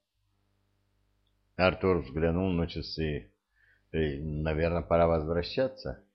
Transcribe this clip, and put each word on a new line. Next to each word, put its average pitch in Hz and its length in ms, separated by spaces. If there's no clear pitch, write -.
Артур 92 440
взглянул 82 520
на 85 160
часы. 78 640
«Э, 76 260
наверное, 78 640
пора 85 260
возвращаться», 82 960